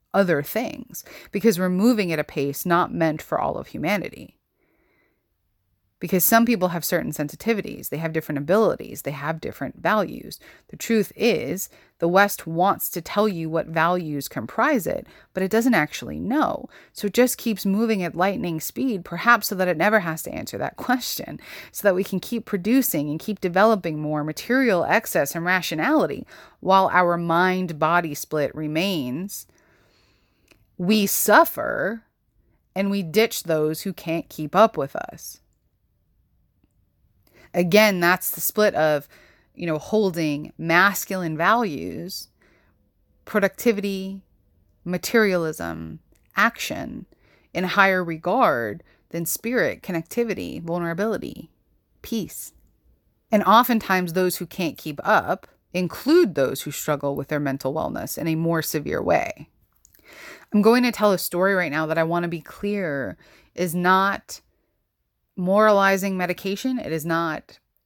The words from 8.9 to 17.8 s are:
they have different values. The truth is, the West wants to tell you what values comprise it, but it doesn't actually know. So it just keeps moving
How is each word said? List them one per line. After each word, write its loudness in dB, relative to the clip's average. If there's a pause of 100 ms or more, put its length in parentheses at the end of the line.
they -8
have -6
different -10
values. -2 (300)
The -18
truth 2
is, 0 (300)
the 0
West 4
wants 0
to -8
tell 0
you -4
what -2
values -2
comprise -2
it, -4 (260)
but -4
it -2
doesn't 4
actually -2
know. -2 (240)
So -6
it -6
just 4
keeps -4
moving 0